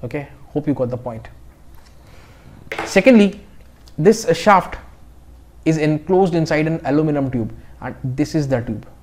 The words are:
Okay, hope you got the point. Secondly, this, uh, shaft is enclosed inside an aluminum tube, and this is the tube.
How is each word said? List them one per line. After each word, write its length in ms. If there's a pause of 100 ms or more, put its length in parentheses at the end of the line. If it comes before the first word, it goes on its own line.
Okay, 260 (200)
hope 180
you 60
got 160
the 80
point. 320 (1600)
Secondly, 560 (560)
this, 260
uh, 80
shaft 460 (880)
is 100
enclosed 580
inside 320
an 200
aluminum 440
tube, 240 (280)
and 200
this 320
is 140
the 140
tube. 240 (160)